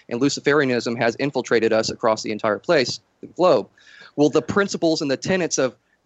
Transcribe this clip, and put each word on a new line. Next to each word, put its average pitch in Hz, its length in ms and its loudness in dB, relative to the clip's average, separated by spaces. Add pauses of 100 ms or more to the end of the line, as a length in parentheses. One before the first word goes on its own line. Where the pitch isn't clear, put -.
and 117 120 -4
Luciferianism 131 760 0
has 117 200 0
infiltrated 120 560 0
us 110 180 0
across 110 320 -2
the 113 100 -6
entire 104 260 -2
place, 147 420 0 (220)
the - 60 -14
globe." 143 380 2 (500)
Well, 147 140 4
the 151 120 2
principles 170 600 0
and 139 80 -4
the 131 60 -2
tenets 175 420 -2
of 131 160 0 (320)